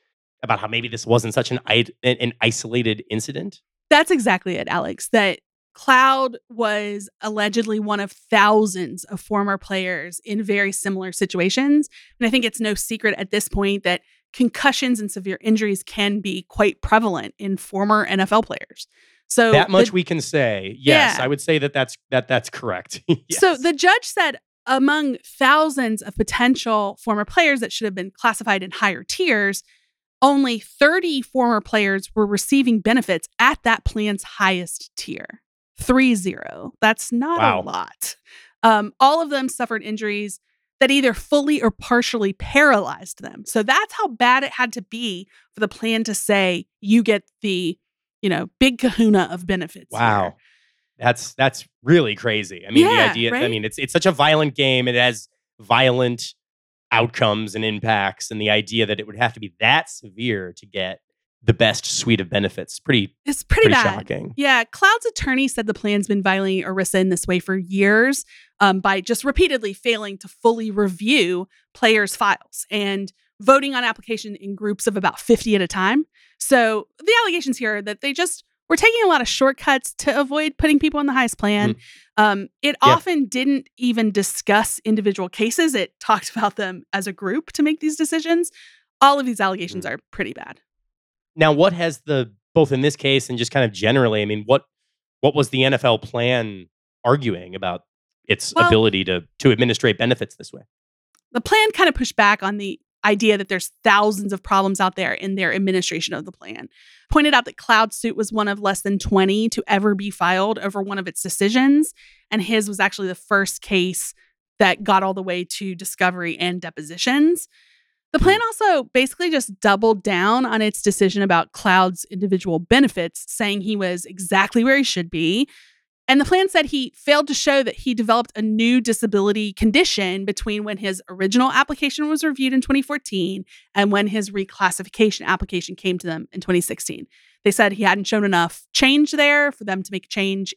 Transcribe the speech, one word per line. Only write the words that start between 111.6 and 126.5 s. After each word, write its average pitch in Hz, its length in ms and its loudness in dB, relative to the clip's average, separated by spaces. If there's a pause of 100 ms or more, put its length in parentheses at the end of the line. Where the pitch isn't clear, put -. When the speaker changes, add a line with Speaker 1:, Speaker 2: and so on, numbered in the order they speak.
Speaker 2:
and 220 100 0
his 208 260 0
was 202 120 -6
actually 196 280 -2
the 185 60 -6
first - 480 -2
case 185 540 -2 (420)
that 190 260 2
got 190 200 4
all 190 100 0
the 190 80 -8
way 180 220 -4
to 185 320 -8
discovery 180 640 -4
and 180 220 -4
depositions. 247 880 0 (640)
The - 80 2
plan 392 220 6
Speaker 1:
Hmm. 466 60 0
Speaker 2:
also 381 380 2
basically 262 440 0
just 269 300 -4
doubled 208 420 2
down 208 440 2
on 220 180 0
its 214 180 -2
decision 202 400 2
about 180 300 2
Cloud's 185 540 2
individual 185 520 -2
benefits, 185 680 0
saying 202 340 -4
he 208 140 -4
was 180 300 -4
exactly 196 580 0
where 269 140 4
he 277 60 2
should 175 280 -4
be. 175 360 0 (600)
And 269 140 4
the 277 40 0
plan 381 240 2
said 311 180 0